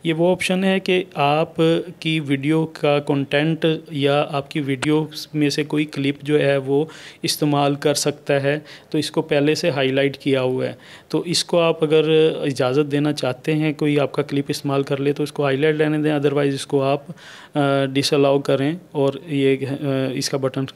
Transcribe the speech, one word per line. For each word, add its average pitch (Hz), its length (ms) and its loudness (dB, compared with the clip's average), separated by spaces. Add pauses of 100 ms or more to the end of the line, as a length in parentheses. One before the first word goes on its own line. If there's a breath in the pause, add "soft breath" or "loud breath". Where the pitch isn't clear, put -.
ये 165 60 2
वो 170 200 2
ऑप्शन 185 320 -2
है 190 160 2
कि 185 260 0 (100)
आप 151 380 0 (480)
की 160 180 -2
वीडियो 143 440 0
का 147 340 0
कंटेंट 156 840 0 (100)
या 139 220 2
आपकी 147 460 -2
वीडियो 147 500 -2 (240)
में 147 160 2
से 147 140 -2
कोई 151 200 -2
क्लिप 139 400 -4
जो 147 140 2
है 139 200 2
वो 139 300 0 (360 loud breath)
इस्तेमाल 143 520 0
कर 143 180 0
सकता 143 400 -2
है, 143 300 0 (280 loud breath)
तो 160 60 0
इसको 151 240 -2
पहले 151 320 2
से 160 160 0
हाईलाइट 135 460 0
किया 135 240 0
हुआ 127 240 -2
है। 127 140 -8 (320 loud breath)
तो 156 140 -2
इसको 175 340 0
आप 165 240 2
अगर 156 520 4 (120)
इजाज़त 139 400 0
देना 143 260 0
चाहते 139 400 -4
हैं 151 220 0
कोई 147 220 0
आपका 139 260 0
क्लिप 143 280 -4
इस्तेमाल 139 320 -2
कर 139 160 -2
ले 139 140 0
तो 147 100 -2
इसको 147 200 -4
हाईलाइट 143 340 2
रहने 151 220 0
दें, 151 200 0
otherwise 143 360 2
इसको 139 260 -2
आप, 139 300 0
अ, - 40 -12 (800 loud breath)
डिसअलाउ 139 460 2
करें 139 400 0 (160)
और 139 340 0
ये, 135 280 2
अ, 135 580 -4
इसका 139 240 -4
बटन 135 380 -2